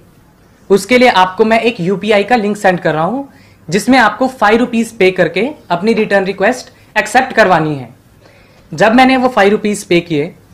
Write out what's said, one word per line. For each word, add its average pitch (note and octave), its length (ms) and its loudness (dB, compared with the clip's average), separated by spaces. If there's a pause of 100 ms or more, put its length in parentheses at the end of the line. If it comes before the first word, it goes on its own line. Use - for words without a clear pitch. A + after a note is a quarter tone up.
(720)
उसके G3+ 260 2
लिए B3 120 4
आपको F#3 340 0
मैं A3 160 2
एक A#3 200 -2
यूपीआई G3+ 440 0
का A#3+ 120 2
link G#3 200 -2
send F#3 240 0
कर D#3+ 140 -2
रहा D#3 100 -2
हूँ, B3+ 240 -6 (400)
जिसमें B3 300 2
आपको B3+ 300 0
फ़ाइव A3 300 2
रुपीज A#3 400 -4
पे F#3 120 2
करके F#3 380 -2 (220)
अपनी F3+ 240 0
return G3+ 300 0
request F#3+ 460 -4 (280)
accept B3+ 340 -2
करवानी E3+ 420 2
है। B2+ 140 -10 (840)
जब G3 220 2
मैंने C4 220 4
वो B3+ 120 0
फ़ाइव A3+ 220 2
रुपीज G#3 340 -2
पे F3 160 0
किए, D#3+ 320 -4 (220)